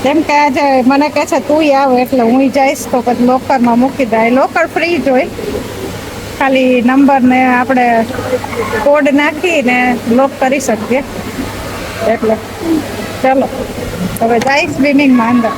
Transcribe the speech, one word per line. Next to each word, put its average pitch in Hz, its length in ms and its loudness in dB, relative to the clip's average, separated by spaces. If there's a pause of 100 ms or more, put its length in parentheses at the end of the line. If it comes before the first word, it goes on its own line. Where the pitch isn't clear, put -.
કેમ 302 180 0
કે 294 120 -2
આજે 285 520 2
મને 277 240 2
કહે 294 160 -2
છે, 311 140 0
"તું 294 380 2
આવ," 269 220 2
એટલે 254 220 0
હું 247 300 2
જઈશ 277 400 0
તો 247 100 0
પછી 240 240 0
લોકરમાં 240 540 2
મૂકી 269 260 0
દઉં. 226 280 2
લોકર 320 340 0
ફ્રી 339 300 -2
જ 262 120 0
હોય. 262 180 2 (1120)
ખાલી 262 420 2
નંબર 269 400 4
ને 254 240 4
આપણે 247 600 2 (800)
કોડ 285 300 4
નાખીને 277 840 0 (140)
લોક 269 280 2
કરી 269 200 0
શકીએ. 226 440 -2 (1040)
એટલે 220 300 0 (840)
ચલો, 262 280 2 (720)
હવે 233 180 2
જાય 277 280 0
સ્વિમિંગમાં 269 600 2
અંદર. 240 280 2